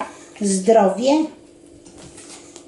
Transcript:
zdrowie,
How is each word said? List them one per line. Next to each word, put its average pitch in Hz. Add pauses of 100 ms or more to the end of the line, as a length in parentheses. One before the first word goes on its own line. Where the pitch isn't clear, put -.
(400)
zdrowie, 202 (1600)